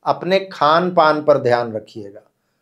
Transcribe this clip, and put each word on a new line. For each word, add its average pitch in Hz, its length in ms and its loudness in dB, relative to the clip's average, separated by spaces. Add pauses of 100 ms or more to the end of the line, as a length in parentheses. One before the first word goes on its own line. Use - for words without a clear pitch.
अपने 170 380 0
खान 170 480 0
पान 156 320 2
पर 147 140 0
ध्यान 120 360 -2
रखिएगा, 107 480 -14 (400)